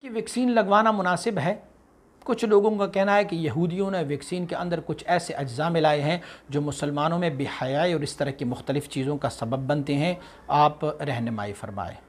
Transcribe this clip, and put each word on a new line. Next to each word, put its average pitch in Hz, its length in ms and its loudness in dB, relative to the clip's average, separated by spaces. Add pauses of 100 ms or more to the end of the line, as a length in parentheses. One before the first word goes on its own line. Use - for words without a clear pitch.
कि 269 40 -14
वैक्सीन 233 420 -2
लगवाना 220 420 4
मुनासिब 185 460 0
है। 160 140 2 (720)
कुछ 233 180 0
लोगों 208 340 6
का 202 80 2
कहना 196 280 2
है 202 100 6
कि 175 120 -4
यहूदियों 170 540 0
ने 185 120 -2
वैक्सीन 147 440 -4
के - 80 -6
अंदर 170 260 -2
कुछ - 260 -8
ऐसे 170 280 0
अज्जा 139 360 -2
मिलाए 156 300 4
हैं 160 200 0 (300)
जो 147 100 0
मुसलमानों 147 580 0
में 165 180 0
बेहयाई 139 580 0
और 147 80 0
इस - 160 -8
तरह 139 120 0
की 135 140 -6
मुख्तलिफ 135 440 -2
चीज़ों 139 280 -2
का 139 120 -2
सबब 131 380 -4
बनते 143 280 0
हैं, 175 240 0 (320)
आप 151 300 4 (220)
रहनुमाई 117 500 -4
फरमाएं। 98 440 -10 (120)